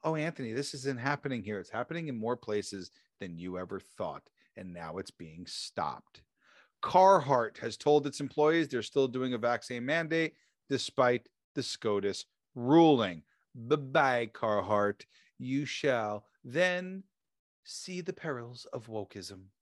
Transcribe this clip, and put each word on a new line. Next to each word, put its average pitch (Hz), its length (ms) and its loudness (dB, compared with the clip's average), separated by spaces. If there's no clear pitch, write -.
"Oh, 160 140 0
Anthony, 151 360 -4
this 139 220 -6
isn't 131 240 -4
happening 135 460 -2
here. 104 160 -4
It's - 100 -14
happening 160 380 -6
in 127 80 -6
more 117 200 -2
places 101 540 -6
than 87 180 -10
you 90 200 -8
ever 92 200 -8
thought, 82 500 -10
and 95 160 -14
now 85 260 -10
it's 98 120 -10
being 82 360 -16
stopped." - 760 -8
Carhartt 143 760 6
has 117 180 -6
told 147 300 4
its 139 140 -8
employees 151 460 2
they're 127 160 -4
still 135 240 2
doing 127 280 -2
a 117 40 -4
vaccine 120 460 -2
mandate 160 500 0
despite 123 600 2
the 135 80 -4
scotus 101 640 -2
ruling. 123 680 6
Bye-bye, 131 800 0
Carhartt. 104 720 0
You 135 280 -2
shall 110 600 -2
then 180 600 -2
see - 360 -10
the 180 120 -8
perils 123 540 -8
of 117 200 -10
wokeism. 98 640 -10